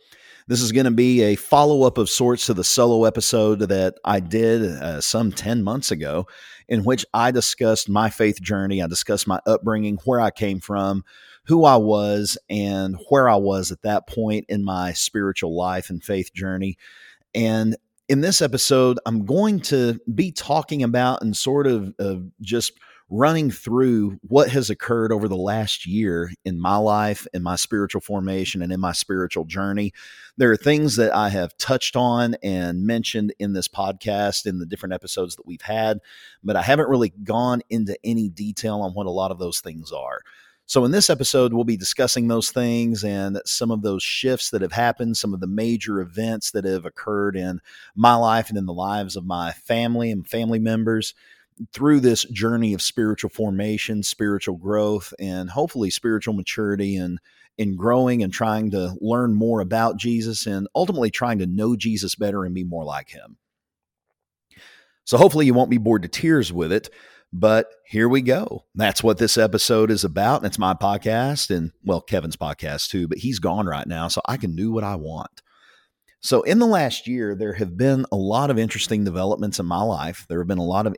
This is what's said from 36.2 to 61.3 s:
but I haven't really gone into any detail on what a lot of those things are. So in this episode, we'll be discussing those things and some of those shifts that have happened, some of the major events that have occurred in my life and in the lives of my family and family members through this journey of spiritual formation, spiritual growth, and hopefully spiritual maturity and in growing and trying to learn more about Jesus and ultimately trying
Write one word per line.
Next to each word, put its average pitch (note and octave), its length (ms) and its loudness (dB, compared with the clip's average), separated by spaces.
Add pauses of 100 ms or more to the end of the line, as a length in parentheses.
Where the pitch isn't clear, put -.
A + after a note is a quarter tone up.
but G2+ 120 -2
I F2 60 2
haven't C3+ 260 4
really B2 220 2 (140)
gone A#2+ 440 0
into G#2+ 360 -2
any A2+ 260 0
detail G#2 520 -6
on F#2+ 100 -4
what G2 160 -6
a F2+ 40 -4
lot F#2+ 200 -2
of F2 80 -10
those F2 200 -6
things D#2+ 320 -14
are. C2 300 -10 (460)
So B2 180 2
in C3 60 2
this G3 180 2
episode, B2+ 420 2
we'll A#2 120 0
be A2+ 140 0
discussing A#2+ 500 0
those A2+ 240 0
things A#2 520 -2
and G2 400 -4
some - 280 -2
of A2 100 -2
those G2 220 -2
shifts - 480 -2
that G#2 100 -2
have F2+ 120 -4
happened, A#2 440 0
some G#2 160 -2
of F#2 60 -6
the F#2 80 -6
major G#2+ 520 -2
events G#2+ 520 -6
that G2+ 120 -4
have F#2+ 220 -2
occurred G2+ 500 -4
in F2+ 240 -4 (360)
my A#2+ 180 6
life A2+ 360 2
and G#2+ 100 -4
in F#2 80 -4
the F2+ 40 -6
lives F#2+ 440 -4
of F2+ 100 -8
my F2 260 -4
family A#2 600 -2
and F#2+ 160 -6
family A2+ 320 -2
members A2 560 -2 (580)
through C#3+ 260 4
this B2 240 4
journey A2+ 500 0
of F#2 80 -4
spiritual G#2+ 480 -2
formation, G#2+ 720 -4
spiritual G2+ 540 -4
growth, G#2 640 -2
and F#2 300 -6
hopefully A#2+ 400 -2
spiritual A2 440 -2
maturity G2+ 640 -2
and F2+ 240 -4 (380)
in G2+ 180 -2
growing A#2+ 480 2
and F#2+ 80 -2
trying A2 400 -2
to F#2 300 -2
learn A#2 320 0
more A2+ 260 2
about A2 380 0
Jesus A2+ 500 -4
and G2 260 -4
ultimately D#3+ 380 0
trying A#2+ 280 -2